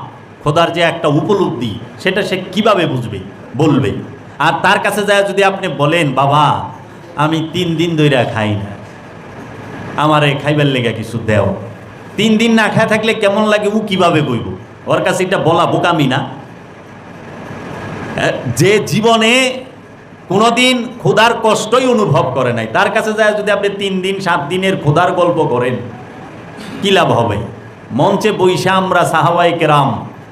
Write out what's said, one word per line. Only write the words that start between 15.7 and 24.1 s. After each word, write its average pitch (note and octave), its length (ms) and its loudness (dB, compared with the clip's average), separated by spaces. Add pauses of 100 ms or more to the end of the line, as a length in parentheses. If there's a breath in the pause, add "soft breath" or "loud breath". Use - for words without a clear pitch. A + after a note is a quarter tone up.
না? B2+ 360 -4 (2000)
যে G3 300 4
জীবনে A#3 800 2 (640)
কোনোদিন A#3 600 2 (100)
ক্ষুধার G#3 340 4 (120)
কষ্টই A#3 440 2
অনুভব D#3+ 460 2
করে B2 200 0
নাই, A2+ 200 -4
তার G3+ 180 2
কাছে G#3+ 220 0
যায় G#3+ 240 2
যদি G#3 140 -2
আপনি G3+ 180 0
তিন G3 320 -2
দিন, F#3+ 180 -2